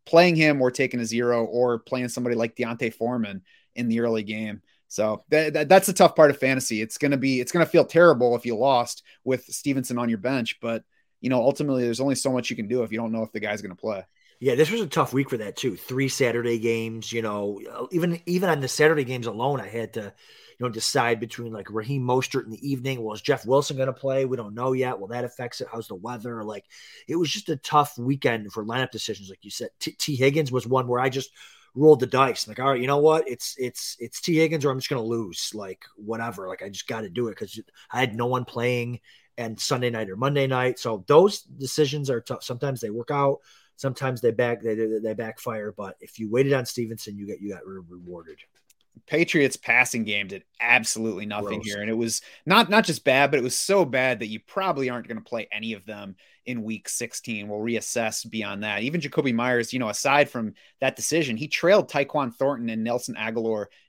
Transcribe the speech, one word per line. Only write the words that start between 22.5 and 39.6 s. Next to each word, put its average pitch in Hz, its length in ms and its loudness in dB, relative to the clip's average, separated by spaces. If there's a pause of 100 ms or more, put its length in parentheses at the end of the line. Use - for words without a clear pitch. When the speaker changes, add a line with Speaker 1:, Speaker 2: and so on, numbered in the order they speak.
Speaker 2:
the 110 160 -10
evening. 131 340 -4
Well, 107 140 -6
is 104 60 -12
Jeff 135 260 0
Wilson 139 300 2
gonna 131 160 -2
play? 135 320 -2
We 127 120 -2
don't 104 160 -10
know 127 200 0
yet. 127 240 0
Well, 98 100 -12
that 120 180 -6
affects 120 360 -10
it. 123 100 -8
How's 113 160 -10
the 104 80 -12
weather? 113 480 -10
Like, 104 220 -10 (420)
it 147 80 -4
was 165 160 0
just - 180 -6
a 156 80 -2
tough 147 400 2
weekend 120 560 -2
for 110 100 -6
lineup 123 280 -2
decisions. 98 380 -8
Like 92 140 -20
you 101 80 -18
said, - 180 -10 (100)
T, - 120 -8
T - 240 -4
Higgins 139 360 2
was 123 160 -2
one 127 200 0
where 123 120 0
I 131 100 2
just 131 220 -6 (420)
rolled 147 260 8
the 123 80 0
dice. 131 400 2
Like, 107 120 -10
all 131 100 2
right, 127 120 2
you 127 60 0
know 143 100 4
what? 156 300 6
It's, - 300 -8
it's, - 420 -6
it's - 220 -12
T 170 140 0
Higgins 156 300 4
or 143 40 2
I'm 131 100 -2
just - 100 -6
gonna 131 120 -2
lose, 110 540 -4
like, 98 280 -12 (120)
whatever. 104 520 -8
Like, 92 140 -10
I 175 80 -10
just - 180 -12
gotta 110 220 -6
do 117 180 -2
it 104 100 -8
'cause 110 220 -12 (320)
I 117 80 -2
had 113 160 0
no 120 120 -2
one 127 180 0
playing 120 540 -4 (380)
and 113 220 -8
Sunday 123 300 0